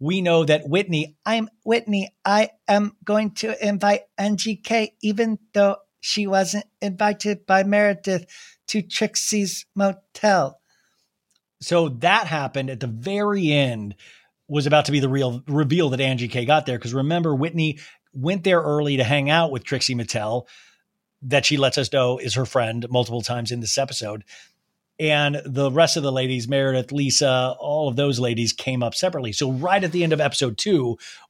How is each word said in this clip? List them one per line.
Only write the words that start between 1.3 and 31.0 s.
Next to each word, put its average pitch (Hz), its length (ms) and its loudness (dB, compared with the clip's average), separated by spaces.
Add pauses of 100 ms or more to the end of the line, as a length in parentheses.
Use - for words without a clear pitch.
Whitney, 214 500 -2 (120)
I 214 240 2 (180)
am 208 380 2
going 208 300 0
to 220 300 -6
invite 202 360 2 (180)
Angie 208 380 -2
K, 220 440 -2
even 214 380 0 (160)
though 202 220 4 (240)
she 208 260 -4
wasn't 190 380 0 (180)
invited 202 640 -2
by 190 160 4
Meredith 202 640 0 (400)
to 214 160 -2
Trixie's 208 800 -4 (120)
motel." 196 800 0 (1040)
So 165 300 2
that 175 360 2
happened 139 440 -4
at 120 100 -10
the 131 80 -4
very 196 640 -2
end, 117 420 0 (540)
was 143 180 0
about 147 200 4
to 143 60 -4
be 147 60 2
the 135 100 2
real 131 380 -2
reveal 151 440 2
that 131 100 -2
Angie 131 260 0
K 120 180 -4
got 151 220 2
there. 120 140 -4
'Cause 117 120 -10
remember, 156 400 0
Whitney 156 460 -2 (340)
went 165 300 -4
there 180 180 4
early 147 360 0
to 131 80 2
hang 139 260 2
out 160 220 2
with 123 100 -6
Trixie 131 320 -2
Mattel, 113 540 -4 (760)
that 135 240 0
she 151 100 2
lets 139 220 2
us 127 140 -2
know 127 260 2
is 117 160 -6
her 131 100 0
friend 117 460 -2
multiple 120 320 0
times 120 280 -6
in 120 100 -6
this 113 180 -4
episode. 110 440 -6 (760)
And 147 460 0
the 139 240 0
rest 160 260 4
of 156 60 0
the 139 100 0
ladies, 131 340 -2
Meredith, 135 460 0
Lisa, 131 640 2
all 147 300 -2
of 120 80 -4
those 139 240 0
ladies 117 320 -2
came 127 300 -4
up 117 120 -2
separately. 143 380 -4
So 131 180 -2
right 180 320 0
at 170 100 -2
the 175 120 0
end 160 80 0
of 151 80 2
episode 135 380 -2
two 135 400 0 (320)